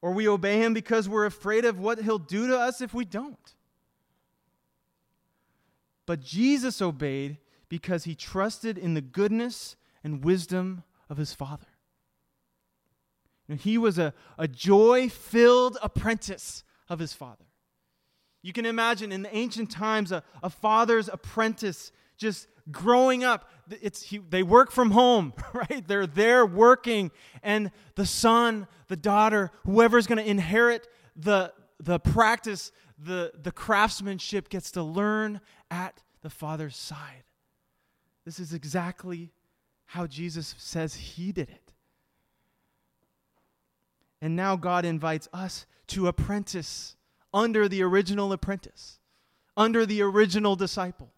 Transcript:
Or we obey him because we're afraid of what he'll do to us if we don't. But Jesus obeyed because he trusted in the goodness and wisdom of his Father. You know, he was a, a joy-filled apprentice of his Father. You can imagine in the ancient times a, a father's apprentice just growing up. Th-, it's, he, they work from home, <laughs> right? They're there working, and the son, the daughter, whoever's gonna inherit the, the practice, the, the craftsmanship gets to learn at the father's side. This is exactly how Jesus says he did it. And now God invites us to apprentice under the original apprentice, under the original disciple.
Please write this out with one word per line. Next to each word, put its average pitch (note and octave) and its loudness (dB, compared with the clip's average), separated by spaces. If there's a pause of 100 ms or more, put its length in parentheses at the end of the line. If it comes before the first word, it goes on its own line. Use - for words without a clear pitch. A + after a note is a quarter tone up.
Or F3 -2
we G#3+ 0
obey G3+ 2
him A3+ 2
because A3 -2
we're G#3 0
afraid G#3 -2
of A3 0
what A3 -4
he'll A3 -2
do F#3 -4
to B3+ 2
us B3 -2
if A#3+ -12
we A#3+ -6
don't. A3 -14 (2500)
But E3 -6
Jesus A#3+ 0
obeyed C#3+ -4 (320)
because E3+ -6
he E3 -8
trusted G#3+ -6
in E3+ -2
the D3+ -2
goodness G#3 -4 (280)
and D3 -8
wisdom F3+ -2 (260)
of C#3+ -10
his D3+ -6
Father. C#3+ -14 (1800)
You D3+ -10
know, C#3 -10
he A3 0
was G#3+ 2
a, D#3 0 (240)
a D#3+ -4
joy-filled A#3 4
apprentice - -6 (260)
of F3 -8
his D#3+ -8
Father. A#2+ -20 (960)
You F3+ -14
can A#3 -4
imagine A3+ -2
in F#3+ -8
the G3+ -10
ancient A3 -4
times G#3+ -2
a, F3 -6 (180)
a F3+ -6
father's A3 2
apprentice A3 -6 (260)
just G#3+ -6 (240)
growing B3 4
up. A#3+ 0 (200)
Th-, G#3+ -16
it's, - -8
he, - -12
they F#3 -2
work A3+ 6
from A#3+ 4
home, A3 6 (100)
<laughs> - -16
right? A#3+ -6
They're G3+ -2
there A3 6
working, G#3+ 4 (320)
and G#3 0 (240)
the G3 -2
son, A3+ 2 (200)
the F#3+ -6
daughter, G#3 2 (120)
whoever's A3 6
gonna A3 0
inherit G#3+ 2 (280)
the, F#3 0 (260)
the E3+ -2
practice, A3 0 (260)
the, E3+ -6 (100)
the D#3+ -8
craftsmanship G3+ -2
gets - -10
to F3+ -6
learn G#3 -2 (300)
at F3+ -10 (200)
the D#3 -14
father's D3+ -10
side. C#3+ -18 (1000)
This E3+ -18
is E3 -12
exactly E3+ -10 (540)
how F3 -10
Jesus D#3 -12
says D#3+ -8
he - -12
did E3+ -8
it. - -20 (2500)
And D#3+ -4
now F#3+ -2
God F3 -2
invites D#3+ -4
us F#3 -12 (220)
to F#3+ -2
apprentice - -6 (380)
under G#3+ 2
the F#3+ -2
original G3 2
apprentice, - -10 (580)
under A3+ 4
the G#3 -2
original G3+ 2
disciple. F3+ -8